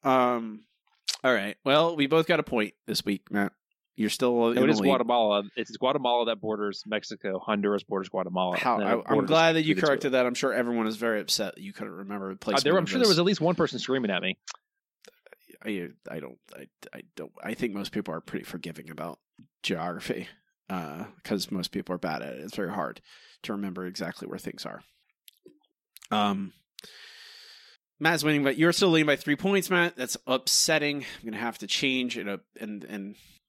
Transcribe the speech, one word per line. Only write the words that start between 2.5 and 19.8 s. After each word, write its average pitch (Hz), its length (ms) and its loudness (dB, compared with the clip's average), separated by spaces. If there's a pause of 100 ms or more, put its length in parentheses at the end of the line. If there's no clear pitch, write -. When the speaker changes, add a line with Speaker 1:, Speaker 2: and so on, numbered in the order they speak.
Speaker 1:
this - 180 -4
week, 101 260 -4
Matt. 101 220 0 (420)
You're 107 160 0
still 123 220 0
Speaker 2:
No, 117 200 4
it 120 40 0 (140)
is - 80 4
Speaker 1:
Italy. 101 100 2
Speaker 2:
Guatemala. 117 540 4 (120)
It's 113 220 -6
Guatemala 127 500 0
that 110 140 -2
borders 104 460 -4
Mexico. 104 580 -4
Honduras 101 380 0
borders 95 260 -4
Guatemala. 92 480 -2
Speaker 1:
How, 120 220 2
Speaker 2:
And 104 100 0
Speaker 1:
I, 110 60 2
Speaker 2:
it 113 120 0
Speaker 1:
I'm - 80 -2
Speaker 2:
borders 135 140 2
Speaker 1:
glad 165 240 6
that 160 100 2
you 156 120 2
Speaker 2:
Venezuela. 185 160 2
Speaker 1:
corrected 139 220 0
that. 127 140 4
I'm 123 80 -2
sure 131 180 0
everyone 117 340 0
is 110 100 -4
very 110 240 0
upset 98 360 -2
that - 60 -18
you 98 120 -10
couldn't 104 180 -10
remember 98 360 -8
the 95 60 -6
Speaker 2:
Uh, - 40 -12
Speaker 1:
placement 135 260 2
Speaker 2:
there, 160 140 6
I'm 170 60 2
Speaker 1:
of - 40 -2
Speaker 2:
sure 254 100 -2
there 247 60 4
Speaker 1:
this. 214 40 6
Speaker 2:
was 175 100 6
at 175 80 6
least 202 160 2
one 170 120 4
person 151 240 0
screaming 127 320 0
at 90 120 0
me. 92 160 -2 (1300)
Speaker 1:
I, 95 240 -6 (220)
I 80 100 -8
don't, 64 180 -14 (180)
I, - 100 -16 (260)
I - 100 -16 (140)
don't, 78 160 -12 (100)
I 107 120 -6
think 113 200 -4
most - 180 -8
people - 220 -4
are 85 60 -6
pretty - 240 -10
forgiving 82 460 -12
about 82 300 -12 (420)
geography, 87 640 -4 (420)